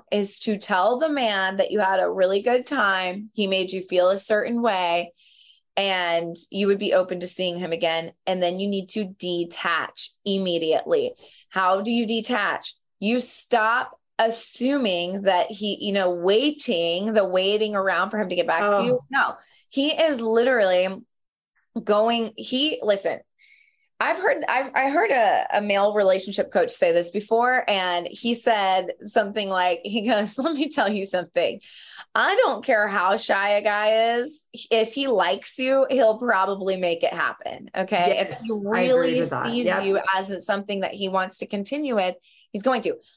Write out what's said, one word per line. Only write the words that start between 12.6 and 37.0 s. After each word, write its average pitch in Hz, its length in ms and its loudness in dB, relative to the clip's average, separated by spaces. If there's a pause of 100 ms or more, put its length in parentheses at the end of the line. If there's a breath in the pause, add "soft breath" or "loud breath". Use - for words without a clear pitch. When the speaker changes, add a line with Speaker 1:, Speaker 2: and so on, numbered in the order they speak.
Speaker 1:
You 226 200 0
stop 240 800 0 (200)
assuming 220 1040 -2
that 185 260 2
he, 208 340 -4
you 202 80 -2
know, 190 200 2
waiting, 196 1040 0
the 208 140 4
waiting 202 480 0
around 190 360 0
for 214 80 -4
him 196 100 -2
to 180 60 -4
get 170 120 0
back 165 120 2
to 202 260 2
you. 247 160 2
Speaker 2:
Oh. - 80 -20
Speaker 1:
No, 254 260 0 (340 loud breath)
he 277 220 0
is 302 300 0
literally 220 640 2 (960)
going, 220 540 2
he, 262 460 -2
listen, 196 360 0 (800 soft breath)
I've 302 200 0
heard, 370 300 0
I've, 262 260 0
I 269 140 2
heard 349 220 2
a, 208 360 4 (100)
a 208 40 2
male 202 320 2
relationship 196 580 2
coach 170 200 2
say 175 200 2
this 170 180 2
before. 233 600 0
And 180 400 0
he 240 240 -2
said 190 680 2
something 208 480 -2
like, 180 340 2
he 208 240 -4
goes, 214 300 0
<laughs> - 0 -
"Let 302 180 -2
me 285 140 -2
tell 214 220 0
you 196 140 -4
something. 175 560 -2 (520 loud breath)
I 277 220 2
don't 294 300 2
care 214 220 2
how 196 300 2
shy 202 340 0
a 208 120 4
guy 220 520 2
is. 247 300 -6 (240)
If 226 240 2
he 277 140 -2
likes 190 500 0
you, 262 320 2
he'll 220 300 4
probably 196 560 0
make 175 280 -2